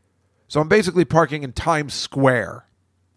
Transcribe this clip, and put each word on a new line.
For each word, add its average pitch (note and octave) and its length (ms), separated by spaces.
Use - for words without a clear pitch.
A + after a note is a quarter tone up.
So - 120
I'm D#3 80
basically F3+ 380
parking D3+ 380
in B2+ 100
Times D3+ 400
Square. B2 720